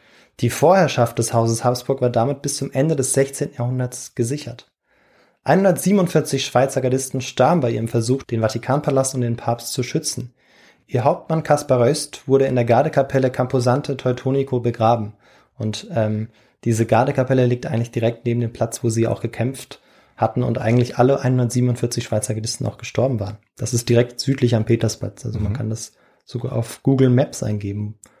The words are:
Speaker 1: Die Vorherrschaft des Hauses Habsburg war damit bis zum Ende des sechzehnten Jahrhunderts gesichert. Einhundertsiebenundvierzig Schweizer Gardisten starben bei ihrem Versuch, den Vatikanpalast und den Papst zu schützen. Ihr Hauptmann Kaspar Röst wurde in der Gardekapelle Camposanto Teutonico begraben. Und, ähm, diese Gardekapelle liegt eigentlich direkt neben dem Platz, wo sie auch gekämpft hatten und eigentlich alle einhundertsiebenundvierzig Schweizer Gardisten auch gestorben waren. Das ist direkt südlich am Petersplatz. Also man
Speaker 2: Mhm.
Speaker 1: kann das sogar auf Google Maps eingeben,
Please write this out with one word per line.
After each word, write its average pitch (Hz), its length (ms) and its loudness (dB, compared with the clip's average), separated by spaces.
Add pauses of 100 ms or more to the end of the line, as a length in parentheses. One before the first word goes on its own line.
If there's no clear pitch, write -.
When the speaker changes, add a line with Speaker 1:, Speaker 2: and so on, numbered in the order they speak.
(400)
Speaker 1:
Die 120 100 2
Vorherrschaft 147 680 4
des 117 140 -2
Hauses 113 320 2
Habsburg 127 340 -2
war 123 100 2
damit 120 320 0
bis 143 140 -4
zum - 160 -6
Ende 151 240 0
des 131 160 0
sechzehnten 135 460 -2
Jahrhunderts 123 580 -6
gesichert. 120 560 -6 (720)
Einhundertsiebenundvierzig 175 1000 2
Schweizer 131 360 2
Gardisten 131 400 -2
starben 147 400 2
bei 120 100 0
ihrem 113 160 -2
Versuch, 120 360 0
den 113 180 -4
Vatikanpalast 135 720 0
und 127 60 -2
den 117 160 -2
Papst - 340 -4
zu 131 100 -2
schützen. 123 520 -6 (540)
Ihr 117 180 0
Hauptmann 160 380 0
Kaspar 143 360 2
Röst - 480 0
wurde 135 200 4
in 127 80 0
der 120 100 2
Gardekapelle 131 680 2
Camposanto 127 640 0
Teutonico 131 640 -2
begraben. 113 540 0 (440)
Und, 107 380 -6
ähm, 107 320 -2 (380)
diese 113 200 2
Gardekapelle 127 600 2
liegt 120 200 -2
eigentlich 117 260 -4
direkt - 340 -2
neben 120 160 0
dem 117 100 -4
Platz, - 320 -6
wo 117 60 0
sie 113 180 2
auch - 140 -4
gekämpft - 580 -6 (380)
hatten 120 260 0
und 120 140 -2
eigentlich 120 400 0
alle 131 240 4
einhundertsiebenundvierzig 123 800 0
Schweizer 110 300 -4
Gardisten 110 340 -6
auch - 100 -8
gestorben 120 440 -2
waren. 104 160 -8 (180)
Das 120 180 -6
ist 117 140 -2
direkt 120 320 2
südlich 127 340 0
am 110 120 2
Petersplatz. 110 600 -2
Also 104 140 -6
man 107 140 -2
Speaker 2:
Mhm. - 20 -6
Speaker 1:
kann 110 140 -4
das 113 240 -8 (320)
sogar - 280 -6
auf - 300 -6
Google 131 260 4
Maps - 320 2
eingeben, 104 580 -6 (220)